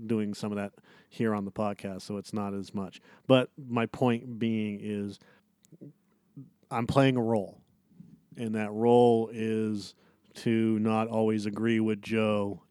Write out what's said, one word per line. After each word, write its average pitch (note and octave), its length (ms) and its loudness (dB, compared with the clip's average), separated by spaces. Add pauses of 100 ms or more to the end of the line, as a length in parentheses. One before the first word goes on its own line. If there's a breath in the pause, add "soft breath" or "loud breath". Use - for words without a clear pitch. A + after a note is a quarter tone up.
doing G#2+ 280 -4
some G#2 180 -8
of G2+ 60 -6
that G2+ 140 -6 (380 soft breath)
here A2 240 -2
on G2+ 120 -2
the G2 60 -8
podcast, G2 520 -6
so G#2 140 -8
it's G2 160 -12
not G2+ 200 -4
as G2 200 -8
much. G2 280 -8 (260 soft breath)
But B2+ 300 6
my A#2+ 280 -2
point A#2+ 540 -2
being G#2+ 420 -2
is G2+ 380 -8 (1500 soft breath)
I'm A#2 180 -4
playing C3+ 300 4
a A#2+ 40 2
role, A2 380 -2 (760)
and A2 180 -4
that G#2+ 160 -4
role A#2 600 6
is A2 600 -4 (420)
to A2+ 440 2
not A2 280 2
always A2 380 0
agree A2 340 0
with G#2+ 220 0
Joe G#2 680 0